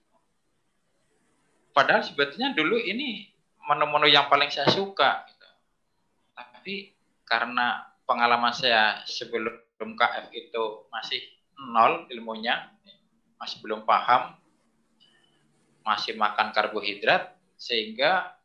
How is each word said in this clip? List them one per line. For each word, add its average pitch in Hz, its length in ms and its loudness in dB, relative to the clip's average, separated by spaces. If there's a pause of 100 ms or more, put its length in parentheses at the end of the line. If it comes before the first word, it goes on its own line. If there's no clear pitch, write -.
(1700)
Padahal 143 280 4
sebetulnya 139 560 -4
dulu 180 240 0
ini 220 480 -6 (340)
menu-menu 151 460 2
yang 143 200 6
paling 143 200 4
saya 143 240 0
suka, 175 560 0
gitu. - 180 -20 (880)
Tapi 156 400 -14 (500)
karena 120 600 -2 (240)
pengalaman 120 440 2
saya 110 520 2
sebelum 113 560 -6 (160)
K 110 260 -10
F 120 300 -2
itu 113 560 -8
masih 117 320 -10 (480)
nol 120 400 4
ilmunya, 113 600 -6 (680)
masih - 240 -12
belum 107 240 -8
paham, 120 520 2 (1400)
masih 107 320 -2
makan 107 400 0
karbohidrat, 107 800 -2 (240)
sehingga 123 880 -2